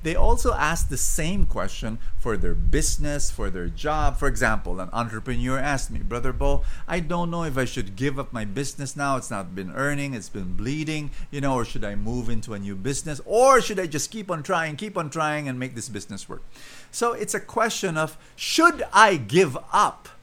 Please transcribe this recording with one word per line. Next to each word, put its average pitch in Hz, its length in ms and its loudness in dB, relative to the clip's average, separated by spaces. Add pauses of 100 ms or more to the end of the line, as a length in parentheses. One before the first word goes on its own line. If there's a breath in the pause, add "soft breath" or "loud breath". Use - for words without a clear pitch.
They 156 120 -2
also - 400 6
ask 156 340 0
the 135 80 -2
same - 480 2
question 110 540 2 (200 loud breath)
for 113 180 2
their 127 180 4
business, 147 800 4
for 127 180 -2
their 90 180 -4
job. 151 480 0
For 143 120 2
example, 107 520 2
an 90 120 -6
entrepreneur 120 680 0
asked 143 320 0
me, - 100 -2
"Brother 123 320 2
Bo, 113 320 4 (220 loud breath)
I 175 140 -2
don't 170 300 -2
know 170 120 -4
if 139 160 -2
I 131 60 2
should 101 320 -4
give 135 220 0
up 131 140 -8
my 113 120 -6
business 131 500 -6
now. 139 220 -2
It's 120 140 -8
not 95 260 -6
been 95 160 -8
earning, 139 420 -4
it's 104 140 -10
been 92 280 -4
bleeding, 147 540 -4 (220 loud breath)
you 143 80 -6
know, 135 140 0
or 117 100 0
should 107 200 -4
I 101 120 -4
move 117 340 -2
into 113 240 0
a 101 60 -8
new 101 160 -6
business? 135 480 -6
Or 247 360 6
should 196 200 -4
I 180 60 -4
just 147 260 -6
keep 202 180 -10
on 156 140 -4
trying, 160 320 -2
keep 208 200 -8
on 160 140 -4
trying 151 380 -2
and 127 100 -6
make 127 160 -8
this 113 140 -10
business 101 400 -10
work?" - 140 -10 (500 loud breath)
So 240 200 0
it's - 220 -6
a 202 60 -2
question 214 560 -2
of, 156 200 -2 (200 loud breath)
should 320 560 2
I 202 240 8
give 143 420 0 (140)
up - 360 0 (140)